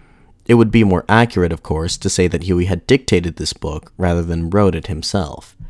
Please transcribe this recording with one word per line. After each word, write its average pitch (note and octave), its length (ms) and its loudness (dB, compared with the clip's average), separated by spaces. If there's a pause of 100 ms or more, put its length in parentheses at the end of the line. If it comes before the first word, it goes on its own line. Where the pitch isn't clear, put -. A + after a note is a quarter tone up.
(460)
It A#2+ 80 6
would A2+ 180 4
be A2+ 100 6
more F#2 260 2
accurate, G2+ 440 2
of D#2+ 100 -8
course, D#2+ 360 -4
to F#2+ 120 -4
say F2+ 160 2
that E2 160 -2
Huey F2+ 220 0
had F#2 240 -4
dictated F2 480 0
this - 160 -6
book - 440 -12
rather F2 260 0
than E2 280 -4
wrote G2 240 2
it D#2+ 140 -8
himself. D#2+ 680 -6 (140)